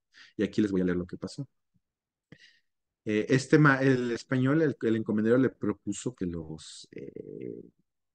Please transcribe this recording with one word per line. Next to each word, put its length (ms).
Y 60
aquí 180
les 120
voy 80
a 40
leer 120
lo 100
que 100
pasó. 320
Eh, 240
este 300
ma-, 220
el 300
español, 500
el, 220
el 140
encomendero, 420
le 120
propuso 640
que 120
los, 640
eh, 720